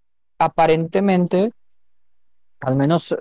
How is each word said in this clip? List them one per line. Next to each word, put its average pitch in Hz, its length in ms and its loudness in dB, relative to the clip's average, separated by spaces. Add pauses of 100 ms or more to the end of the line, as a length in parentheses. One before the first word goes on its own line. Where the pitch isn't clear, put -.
(400)
aparentemente, 175 1120 0 (1080)
al 131 160 -2
menos 151 440 -2